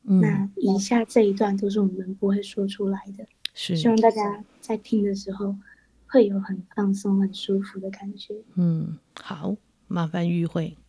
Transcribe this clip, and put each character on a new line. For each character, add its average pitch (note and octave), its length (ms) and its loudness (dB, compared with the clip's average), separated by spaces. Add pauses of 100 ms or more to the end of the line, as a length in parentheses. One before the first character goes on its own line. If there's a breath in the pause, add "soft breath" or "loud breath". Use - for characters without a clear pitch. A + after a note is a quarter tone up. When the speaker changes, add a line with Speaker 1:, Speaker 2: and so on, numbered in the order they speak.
Speaker 1:
嗯。 F#3+ 160 4
Speaker 2:
那 F3+ 380 2
以 G3 200 2
下 A3+ 280 2
这 - 160 4
一 G3+ 120 4
段 G3 220 2
都 G3 140 -2
是 G#3 100 0
我 G3+ 60 4
们 F#3 300 -4
不 G3 120 -2
会 G3+ 160 2
说 G3 240 -4
出 G3 220 -4
来 G3 120 -4 (160)
的。 G#3+ 80 -16 (280)
Speaker 1:
是。 - 220 -4
Speaker 2:
希 D#3+ 120 2
望 A3+ 80 6
大 A3+ 160 6
家 G#3 320 -4 (160)
在 A3 180 -4
听 G#3 260 0
的 G3+ 120 0
时 G3 160 -8
候 G3 240 -4 (500 loud breath)
会 A#3 220 6
有 G3 140 -2
很 F#3+ 200 -6 (140)
放 G3 180 2
松、 G3 280 2
很 G3 120 0
舒 G3 280 -2
服 G3 180 -12
的 F#3+ 100 -8
感 G3+ 280 -14
觉。 - 180 -12 (200)
Speaker 1:
嗯， D#3+ 420 0 (180)
好， F#3+ 400 -6 (320)
麻 F3 180 -2
烦 E3+ 240 -2
玉 E3+ 160 0
慧。 D#3+ 320 -6 (120)